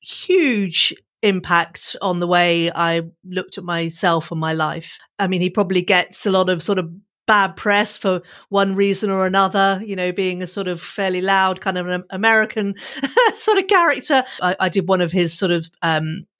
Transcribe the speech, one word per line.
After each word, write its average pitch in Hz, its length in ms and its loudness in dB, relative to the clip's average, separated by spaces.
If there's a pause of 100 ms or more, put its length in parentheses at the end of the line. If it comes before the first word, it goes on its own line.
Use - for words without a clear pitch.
huge 240 920 0 (280)
impact 180 800 0
on 180 200 0
the 175 60 -2
way 170 440 2
I 165 320 0 (220)
looked 180 340 -8
at 190 60 -12
myself 165 640 -2
and 165 80 -6
my 160 140 -2
life. 156 460 -4 (200)
I 196 80 0
mean, 180 140 0
he 180 100 0
probably 185 320 0
gets 180 440 0
a 202 40 0
lot 185 180 2
of 180 140 0
sort 196 160 0
of 165 120 -4 (360)
bad 202 300 2
press - 400 0
for 185 240 -2 (300)
one 196 240 2
reason 196 340 2
or 190 160 0
another, 196 580 2
you 202 140 -8
know, 180 160 -2
being 185 300 -2
a 180 40 -6
sort 185 220 -6
of 170 120 -4
fairly 185 420 -2
loud 190 400 2
kind 180 160 -2
of 180 80 -4
an 180 240 -4
American 214 640 0 (340)
<laughs> 453 300 2
sort 427 180 2
of 381 100 0
character. 311 580 2 (180)
I, 185 180 0
I 185 80 0
did 170 200 -2
one 185 120 4
of 165 120 0
his 175 200 2
sort 185 180 -2
of, 165 200 -2 (100)
um, 160 460 -2 (140)